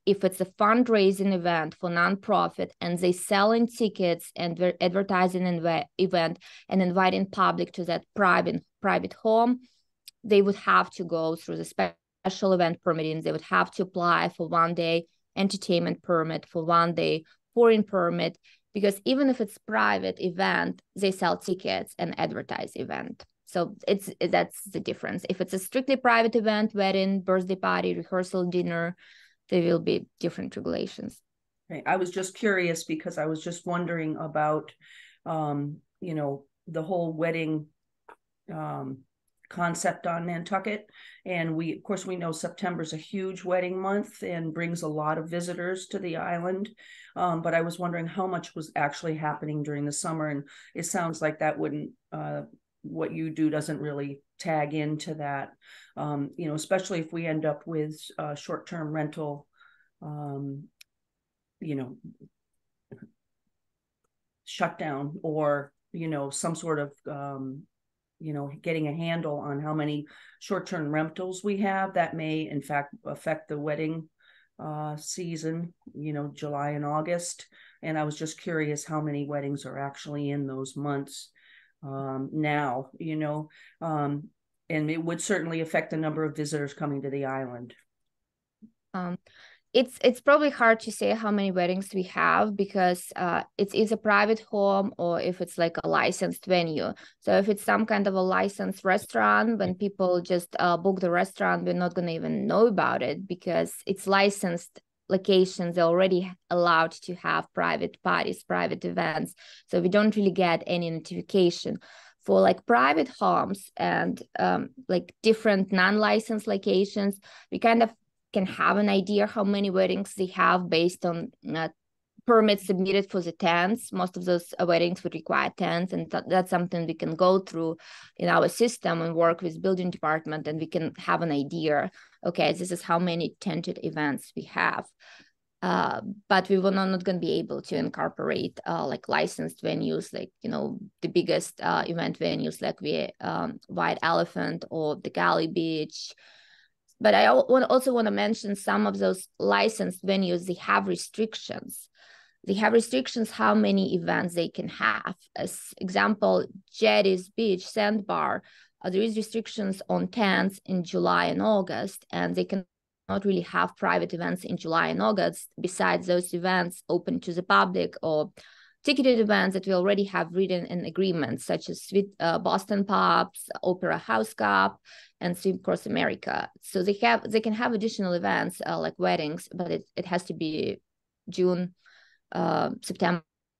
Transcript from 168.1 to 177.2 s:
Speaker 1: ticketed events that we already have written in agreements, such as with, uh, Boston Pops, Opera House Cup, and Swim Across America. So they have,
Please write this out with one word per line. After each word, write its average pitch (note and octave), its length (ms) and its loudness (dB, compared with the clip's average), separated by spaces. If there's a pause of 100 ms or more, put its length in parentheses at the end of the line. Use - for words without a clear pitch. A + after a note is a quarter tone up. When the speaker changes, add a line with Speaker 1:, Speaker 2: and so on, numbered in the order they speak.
Speaker 1:
ticketed C4 340 4
events G3 360 4
that F#3 120 -4
we G3 60 0
already G3 320 4
have F3+ 280 -2
written F3+ 340 0
in F3 180 -4
agreements, E3+ 600 -2
such E3+ 240 -2
as - 240 -10
with, G3 140 6 (140)
uh, E3+ 180 2
Boston G3 460 2
Pops, F#3 640 2 (140)
Opera F3+ 360 2
House A3 360 -2
Cup, G3+ 460 2 (400)
and F3 160 -2
Swim F#3+ 200 0
Across F#3 300 -2
America. - 640 -2 (120)
So - 220 -2
they G3+ 100 2 (100)
have, A#3 260 2